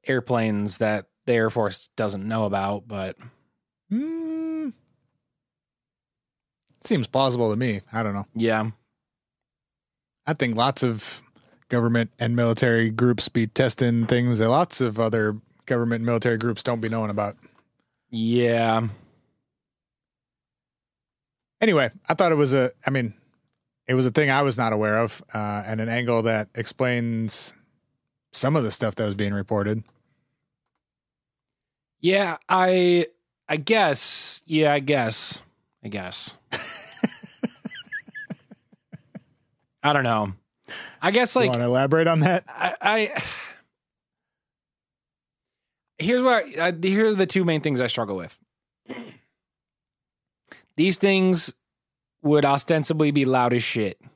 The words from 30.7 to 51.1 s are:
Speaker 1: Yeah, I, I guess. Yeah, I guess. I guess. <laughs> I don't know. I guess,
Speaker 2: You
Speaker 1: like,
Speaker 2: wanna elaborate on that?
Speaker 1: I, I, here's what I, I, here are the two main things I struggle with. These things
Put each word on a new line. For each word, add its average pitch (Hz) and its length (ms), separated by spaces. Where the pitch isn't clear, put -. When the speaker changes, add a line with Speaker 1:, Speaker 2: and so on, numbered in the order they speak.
Speaker 1:
Yeah, 180 380
I, 180 600
I 156 100
guess. - 880
Yeah, 156 260
I 147 60
guess. 135 640
I 110 40
guess. 98 480
<laughs> - 0
I 147 100
don't 139 120
know. 107 280
I 180 80
guess, 240 240
Speaker 2:
You 254 80
Speaker 1:
like, 131 80
Speaker 2:
wanna 120 140
elaborate 139 420
on 165 140
that? 175 280
Speaker 1:
I, - 320
I, 214 420
here's 247 240
what 247 220
I, 170 100
I, 180 120
here 196 280
are 214 60
the 190 120
two 185 180
main 160 180
things 139 180
I 127 60
struggle 104 300
with. 87 220
These 180 220
things 185 540